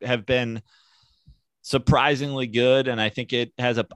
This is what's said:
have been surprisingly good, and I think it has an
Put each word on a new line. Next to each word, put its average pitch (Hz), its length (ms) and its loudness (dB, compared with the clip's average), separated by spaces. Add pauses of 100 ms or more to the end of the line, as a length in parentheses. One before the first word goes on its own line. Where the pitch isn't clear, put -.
have 120 240 -4
been 117 360 -2 (1040)
surprisingly 135 840 0
good, 127 400 2
and 120 140 -2
I 107 80 0
think 120 240 -8
it 120 240 -2
has 123 200 0
an 117 180 -2